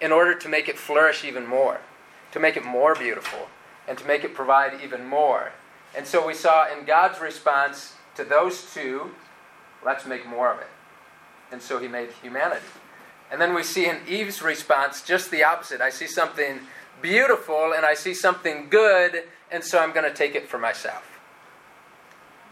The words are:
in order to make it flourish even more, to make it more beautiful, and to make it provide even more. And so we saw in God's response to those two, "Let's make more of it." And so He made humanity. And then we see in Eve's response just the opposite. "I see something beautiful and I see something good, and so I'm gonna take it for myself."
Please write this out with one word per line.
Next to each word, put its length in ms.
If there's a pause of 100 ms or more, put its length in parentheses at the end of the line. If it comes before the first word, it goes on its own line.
in 120
order 220
to 140
make 200
it 100
flourish 460
even 220
more, 340 (500)
to 80
make 180
it 80
more 300
beautiful, 540 (380)
and 120
to 80
make 180
it 100
provide 480
even 240
more. 460 (440)
And 100
so 200
we 80
saw 360
in 140
God's 360
response 720 (220)
to 80
those 380 (120)
two, 400 (680)
"Let's 220
make 220
more 240
of 100
it." 80 (840)
And 120
so 160
He 100
made 240
humanity. 540 (640)
And 100
then 140
we 80
see 240
in 200
Eve's 360
response 580
just 300
the 120
opposite. 380
"I 80
see 180
something 600 (340)
beautiful 720
and 140
I 80
see 180
something 560
good, 560 (260)
and 140
so 160
I'm 120
gonna 200
take 220
it 140
for 100
myself." 440 (1500)